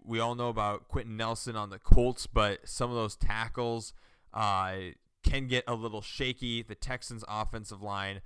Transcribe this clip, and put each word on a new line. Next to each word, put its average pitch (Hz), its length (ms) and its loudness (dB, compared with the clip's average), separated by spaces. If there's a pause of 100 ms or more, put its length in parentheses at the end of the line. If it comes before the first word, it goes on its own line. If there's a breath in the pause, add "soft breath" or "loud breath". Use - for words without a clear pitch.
we 113 160 -2
all 117 160 0
know 120 140 -2
about 104 400 -2
Quenton 117 260 -4
Nelson 113 400 -4
on 104 140 -4
the 95 100 -14
Colts, - 480 8
but 104 400 2
some 123 220 -4
of 120 80 -4
those 110 180 -2
tackles, 113 800 0 (400 soft breath)
uh, 95 400 0 (500)
can 135 240 2
get 123 200 2
a 120 80 -2
little 110 260 -6
shaky. 120 600 -4
The 110 120 -12
Texans' 123 520 -8
offensive 107 540 -6
line, 98 440 -6